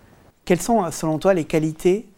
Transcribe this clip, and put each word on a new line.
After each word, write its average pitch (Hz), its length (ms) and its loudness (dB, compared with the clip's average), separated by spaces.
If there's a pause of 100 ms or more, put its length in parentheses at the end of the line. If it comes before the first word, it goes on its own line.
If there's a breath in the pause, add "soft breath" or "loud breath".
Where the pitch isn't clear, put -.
(440 soft breath)
Quelles 180 160 0
sont, 226 240 0
euh, 160 80 -4
selon 156 280 -4
toi, 190 160 2
les 156 100 -2
qualités 165 720 0